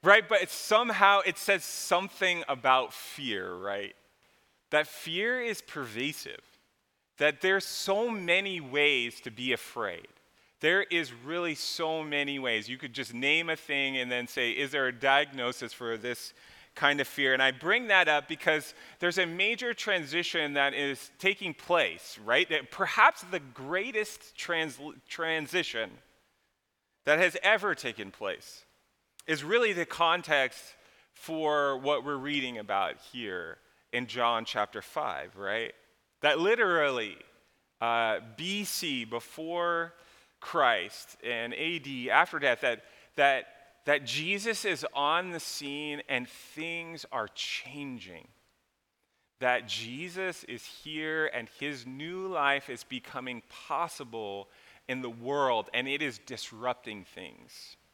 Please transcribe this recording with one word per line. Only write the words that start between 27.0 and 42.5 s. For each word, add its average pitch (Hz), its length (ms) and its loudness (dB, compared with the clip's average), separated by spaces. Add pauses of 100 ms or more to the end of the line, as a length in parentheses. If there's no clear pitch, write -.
that 151 140 4
has 175 240 4
ever 196 320 4
taken 107 360 -6
place - 520 -8 (640)
is 151 160 -2
really 220 300 2
the 175 120 -2
context 160 720 2 (540)
for 151 640 0
what 135 280 0
we're 143 100 -4
reading 135 420 -4
about 98 380 0 (160)
here 92 460 -8 (340)
in 123 160 -2
John 117 380 2
chapter 104 360 -2
five, 98 540 -6
right? 101 380 -4 (480)
That 147 180 4
literally, 160 800 4 (640)
uh, 117 380 2 (180)
B 196 260 -4
C, 135 420 -4
before 165 880 -4 (460)
Christ, 113 840 2
and 117 300 -4
A 165 260 -2
D, 135 300 -8
after 160 300 6
death, 135 220 4